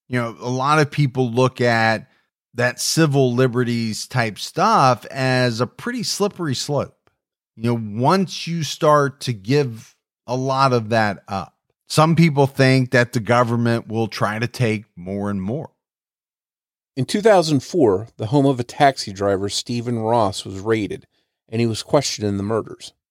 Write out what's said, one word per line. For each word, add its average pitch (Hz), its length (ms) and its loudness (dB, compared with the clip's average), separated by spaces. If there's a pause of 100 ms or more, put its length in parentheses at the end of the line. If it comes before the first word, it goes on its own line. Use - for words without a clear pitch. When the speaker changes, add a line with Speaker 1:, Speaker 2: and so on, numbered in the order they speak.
Speaker 1:
you 123 120 -2
know, 113 200 -6
a 120 100 -8
lot 135 280 0
of 143 120 2
people 127 400 0
look 123 300 2
at 113 480 2 (460)
that 120 260 -2
civil 139 540 2
liberties 117 720 -2
type 113 320 -4
stuff 170 680 0
as 127 540 0
a 120 60 -2
pretty 240 360 -8
slippery 180 520 -4
slope. 135 420 -6 (600)
You 113 80 -6
know, 117 360 -2
once 175 460 0
you 165 160 -6
start 147 600 2
to 127 100 -4
give 113 600 -2 (320)
a 120 100 -6
lot 131 360 2
of 113 160 0
that 107 400 0
up, 95 260 -8 (340)
some 160 280 2
people 143 300 4
think 131 440 2
that 120 220 2
the 120 80 -2
government 117 640 0
will 110 220 -4
try 107 300 -4
to 117 80 -2
take 110 380 -2 (120)
more 101 340 -6
and 98 120 -4
more. 120 280 -8 (1300)
Speaker 2:
In 127 80 -2
two 208 160 -2
thousand 170 400 4
four, 113 560 0
the 110 100 -6
home 139 200 2
of 135 120 2
a 120 60 -4
taxi 135 480 0
driver, 101 360 0
Stephen 120 500 -6
Ross, 110 460 0
was 98 140 -10
raided, 101 480 -2 (420)
and 113 120 -4
he 117 60 2
was 110 160 -4
questioned 135 440 -2
in 101 100 -2
the 98 60 -4
murders. - 520 -6 (160)